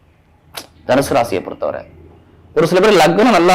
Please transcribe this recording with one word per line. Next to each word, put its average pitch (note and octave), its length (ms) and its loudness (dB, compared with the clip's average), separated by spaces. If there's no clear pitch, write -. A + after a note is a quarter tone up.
தனுசு C#3 280 -2
ராசியை F#2+ 280 -4
பொறுத்தவரை. - 380 -10
ஒரு D3 140 0
சில F3+ 120 0
பேர் G#3+ 180 4
லக்னம் F#3+ 380 2
நல்லா F3+ 160 2